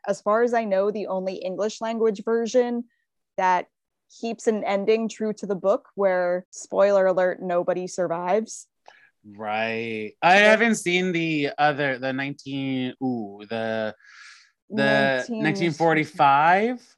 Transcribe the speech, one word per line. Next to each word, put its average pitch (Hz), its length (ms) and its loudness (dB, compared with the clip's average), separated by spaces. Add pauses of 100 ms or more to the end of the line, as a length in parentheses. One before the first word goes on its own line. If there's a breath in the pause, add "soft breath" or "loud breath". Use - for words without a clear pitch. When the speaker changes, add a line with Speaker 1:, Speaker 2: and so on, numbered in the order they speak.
Speaker 1:
as - 140 -4
far 214 220 2
as 240 100 0
I 226 120 0
know, 196 260 0
the 208 160 -6
only 185 280 -4
English 185 460 -6
language 226 440 -2
version 240 580 0 (540)
that 185 300 2 (540)
keeps 226 240 -6
an 214 180 0
ending 202 460 0
true 214 240 -6
to 202 140 -10
the 196 80 -2
book 196 400 0
where, 180 560 0
spoiler 196 560 2
alert, 185 340 0
nobody 180 460 -2
survives. 180 800 -2 (580 soft breath)
Speaker 2:
Right. 110 960 -4
I 175 180 6
Speaker 1:
Yeah. 214 120 8
Speaker 2:
haven't 220 240 4
seen 185 380 -2
the 160 440 -2
other, 143 400 0
the 131 160 -4
nineteen, 135 880 -6
ooh, 107 480 -6
the, 110 460 -4 (720 loud breath)
the 175 140 0 (340)
Speaker 1:
Nineteen 220 260 -4
Speaker 2:
nineteen 196 280 0
forty-five 160 1080 4 (180)